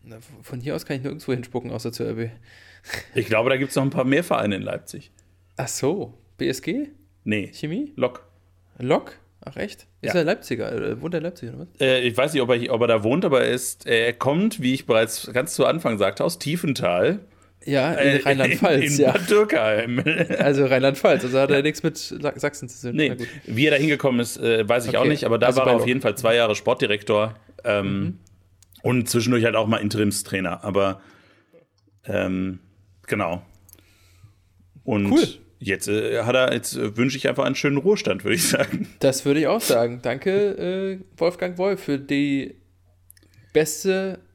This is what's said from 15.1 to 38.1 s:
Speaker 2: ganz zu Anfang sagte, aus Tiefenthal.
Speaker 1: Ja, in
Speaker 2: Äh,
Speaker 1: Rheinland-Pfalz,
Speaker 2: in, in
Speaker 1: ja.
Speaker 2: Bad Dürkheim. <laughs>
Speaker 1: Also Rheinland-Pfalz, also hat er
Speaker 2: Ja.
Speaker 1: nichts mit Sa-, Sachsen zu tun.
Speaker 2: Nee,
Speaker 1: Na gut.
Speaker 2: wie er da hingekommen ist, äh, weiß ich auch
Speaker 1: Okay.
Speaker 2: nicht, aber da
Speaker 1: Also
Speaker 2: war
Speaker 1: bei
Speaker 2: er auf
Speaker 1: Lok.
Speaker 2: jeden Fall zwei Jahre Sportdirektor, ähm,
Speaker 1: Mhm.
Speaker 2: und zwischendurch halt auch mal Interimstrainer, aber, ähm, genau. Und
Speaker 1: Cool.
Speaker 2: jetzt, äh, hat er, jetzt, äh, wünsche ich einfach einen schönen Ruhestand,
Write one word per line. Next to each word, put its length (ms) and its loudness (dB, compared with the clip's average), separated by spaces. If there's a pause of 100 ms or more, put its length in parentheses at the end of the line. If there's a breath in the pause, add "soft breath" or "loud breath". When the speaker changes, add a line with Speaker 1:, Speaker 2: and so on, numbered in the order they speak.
Speaker 2:
ganz 220 -2
zu 120 2
Anfang 320 0
sagte, 260 0
aus 160 -2
Tiefenthal. 800 0 (460 soft breath)
Speaker 1:
Ja, 260 2
in 60 -2
Speaker 2:
Äh, 240 4
Speaker 1:
Rheinland-Pfalz, 640 4
Speaker 2:
in, 80 0
in 80 0
Speaker 1:
ja. 120 6
Speaker 2:
Bad 180 -2
Dürkheim. 760 2
<laughs> 340 0
Speaker 1:
Also 260 4
Rheinland-Pfalz, 600 4
also 140 0
hat 120 2
er 60 6
Speaker 2:
Ja. 60 4
Speaker 1:
nichts 200 -2
mit 160 -2
Sa-, 400 -6
Sachsen 320 -6
zu 180 -12
tun. 80 -4
Speaker 2:
Nee, 140 2
Speaker 1:
Na 60 -6
gut. 120 -8 (160 loud breath)
Speaker 2:
wie 220 0
er 60 4
da 40 4
hingekommen 440 2
ist, 180 -6
äh, 280 2
weiß 200 2
ich 100 0
auch 60 4
Speaker 1:
Okay. 80 4
Speaker 2:
nicht, 140 0
aber 140 2
da 100 4
Speaker 1:
Also 100 4
Speaker 2:
war 80 4
Speaker 1:
bei 60 4
Speaker 2:
er 20 6
auf 80 2
Speaker 1:
Lok. 60 2
Speaker 2:
jeden 120 0
Fall 160 0
zwei 200 2
Jahre 200 2
Sportdirektor, 800 0 (300)
ähm, 360 0
Speaker 1:
Mhm. 180 -4 (640)
Speaker 2:
und 280 2
zwischendurch 340 2
halt 120 2
auch 100 2
mal 120 2
Interimstrainer, 840 -2
aber, 380 0 (1040 soft breath)
ähm, 540 -4 (460)
genau. 360 -4 (1400 soft breath)
Und 280 2
Speaker 1:
Cool. 140 6 (320)
Speaker 2:
jetzt, 280 -4
äh, 360 0
hat 120 0
er, 200 2
jetzt, 240 -6
äh, 180 -4
wünsche 220 0
ich 100 -2
einfach 160 0
einen 120 0
schönen 200 0
Ruhestand, 480 0